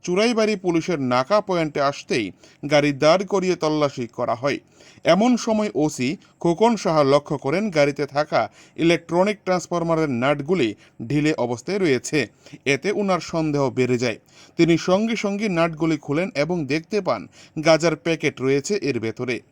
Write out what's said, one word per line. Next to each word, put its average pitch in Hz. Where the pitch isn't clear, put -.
চুরাইবাড়ি 214
পুলিশের 170
নাকা 131
পয়েন্টে 160
আসতেই 139
গাড়ি 147
দাঁড় 175
করিয়ে 185
তল্লাশি 151
করা 117
হয়। 123
এমন 196
সময় 214
ওসি 139
খোকন 170
সাহা 160
লক্ষ্য 143
করেন 156
গাড়িতে 147
থাকা 147
ইলেকট্রনিক 170
ট্রান্সফরমারের 165
নাটগুলি 143
ঢিলে 151
অবস্থায় 123
রয়েছে। 147
এতে 139
উনার 185
সন্দেহ 151
বেড়ে 123
যায়। 117
তিনি 165
সঙ্গে 214
সঙ্গে 202
নাটগুলি 165
খুলেন 156
এবং 160
দেখতে 160
পান 127
গাঁজার 156
প্যাকেট 156
রয়েছে 139
এর 127
ভেতরে। 113